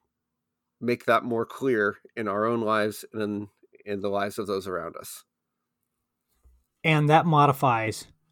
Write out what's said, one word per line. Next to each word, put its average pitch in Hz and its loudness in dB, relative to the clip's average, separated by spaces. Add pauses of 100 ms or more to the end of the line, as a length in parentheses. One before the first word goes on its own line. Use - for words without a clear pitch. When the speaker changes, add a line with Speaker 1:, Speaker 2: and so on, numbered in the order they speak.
(800)
Speaker 1:
make 117 -4
that 117 4
more 117 -2
clear 107 -2 (180)
in 110 -6
our 101 0
own 117 0
lives 107 -2
and 110 -6
in, 104 -4 (380)
in 104 -6
the 101 -4
lives 101 -4
of 107 -6
those 95 -4
around 85 -8
us. - -16 (1600)
Speaker 2:
And 151 4
that 156 6
modifies 139 2 (240)